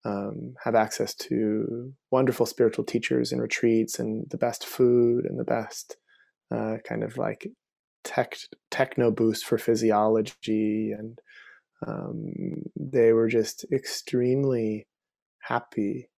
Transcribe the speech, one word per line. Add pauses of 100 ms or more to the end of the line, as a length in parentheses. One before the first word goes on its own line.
um,
have
access
to (160)
wonderful
spiritual
teachers
and
retreats
and
the
best
food
and
the
best, (540)
uh,
kind
of,
like, (560)
tech, (360)
techno
boost
for
physiology.
And, (680)
um, (420)
they
were
just
extremely (500)
happy